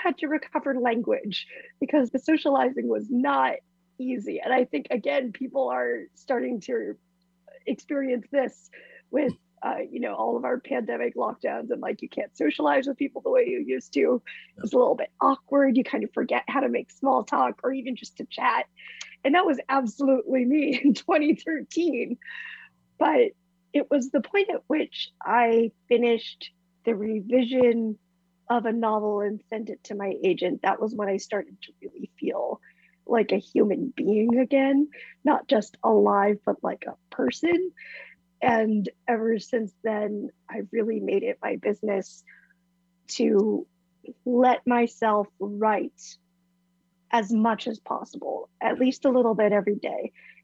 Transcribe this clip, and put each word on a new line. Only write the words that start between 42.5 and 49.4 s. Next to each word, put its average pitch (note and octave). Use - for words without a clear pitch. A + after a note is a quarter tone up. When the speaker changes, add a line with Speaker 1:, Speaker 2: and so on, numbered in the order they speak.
Speaker 1:
to A3
let B3
myself A3+
write G#3
as A3+
much A3
as A3
possible, -
at A3+
least C4
a C#4+
little A#3+
bit G#3